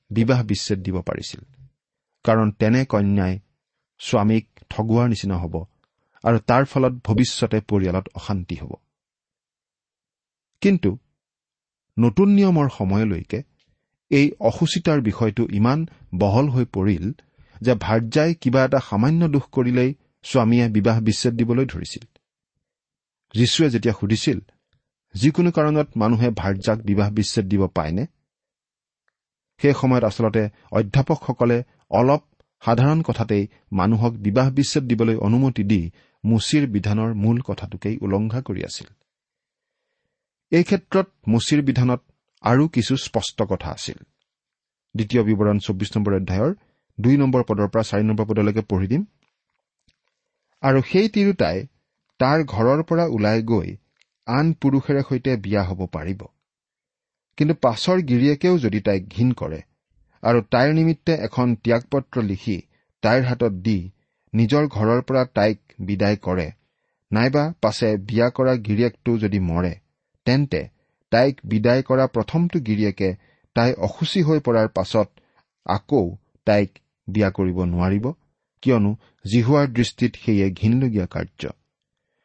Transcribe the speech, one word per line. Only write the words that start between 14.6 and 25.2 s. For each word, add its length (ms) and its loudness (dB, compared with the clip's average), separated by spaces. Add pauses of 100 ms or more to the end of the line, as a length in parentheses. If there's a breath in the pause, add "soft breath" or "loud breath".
বিষয়টো 500 -2
ইমান 340 0 (300 soft breath)
বহল 340 2
হৈ 160 0
পৰিল 460 -2 (500 soft breath)
যে 140 2
ভাৰ্যাই 600 0
কিবা 280 0
এটা 160 0
সামান্য 480 0
দোষ 240 0
কৰিলেই 440 0 (280)
স্বামীয়ে 460 2
বিবাহ 300 2
বিচ্ছেদ 340 0
দিবলৈ 320 0
ধৰিছিল। 420 -12 (1300)
যীশুৱে 360 2
যেতিয়া 240 0
সুধিছিল, 460 -2 (720)
"যিকোনো 380 2